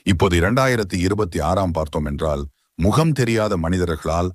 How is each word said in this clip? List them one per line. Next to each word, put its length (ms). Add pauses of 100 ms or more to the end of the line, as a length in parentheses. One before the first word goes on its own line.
இப்போது 380
இரண்டாயிரத்தி 520
இருபத்தி 460
ஆறாம் 320
பார்த்தோம் 340
என்றால், 420 (280)
முகம் 360
தெரியாத 460
மனிதர்களால் 760